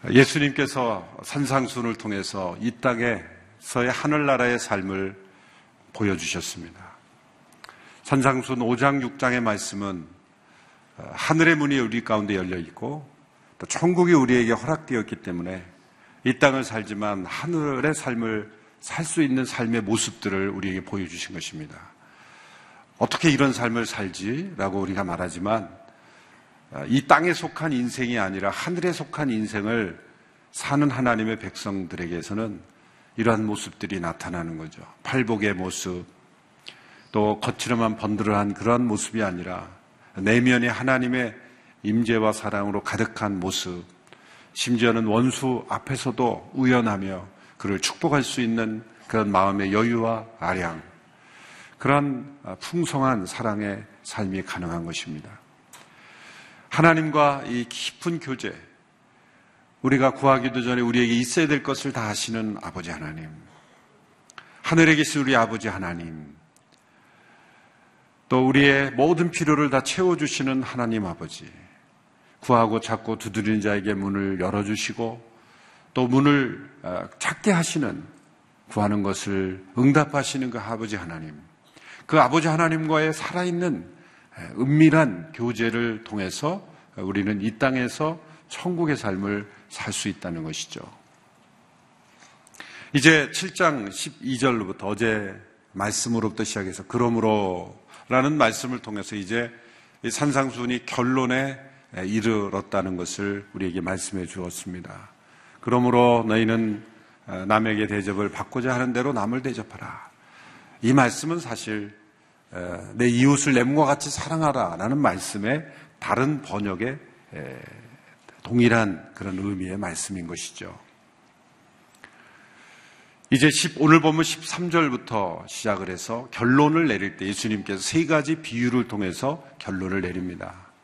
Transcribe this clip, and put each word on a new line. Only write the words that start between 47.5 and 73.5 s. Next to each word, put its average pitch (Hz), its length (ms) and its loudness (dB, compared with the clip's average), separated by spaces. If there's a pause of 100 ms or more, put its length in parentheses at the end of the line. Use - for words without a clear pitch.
그를 98 220 -4
축복할 143 440 0
수 - 180 -4
있는 113 420 -2 (240)
그런 110 240 0
마음의 98 400 2
여유와 113 540 0 (140)
아량, 175 420 -4 (960)
그러한, 139 640 0
아, 92 120 -12
풍성한 131 720 0
사랑의 104 580 -6 (180)
삶이 95 400 -6
가능한 85 400 -8
것입니다. 80 460 -10 (1400)
하나님과 156 760 4
이 120 240 -4
깊은 - 500 -6
교제, 120 340 -6 (1300)
우리가 135 300 4
구하기도 127 500 2
전에 123 200 0
우리에게 117 320 2
있어야 123 340 2
될 143 160 0
것을 135 300 -4
다 117 140 -4
아시는 110 540 -4
아버지 85 300 -10
하나님, 78 380 -10 (1300)
하늘에 160 340 6
계신 147 260 0
우리 131 160 4
아버지 113 320 2
하나님, 85 640 -10 (1900)
또 131 180 4
우리의 139 460 6
모든 165 400 2
필요를 147 380 2
다 131 140 2
채워주시는 143 800 0
하나님 113 420 -4
아버지, 80 440 -10 (920)
구하고 113 400 4
찾고 110 380 -4
두드리는 107 420 0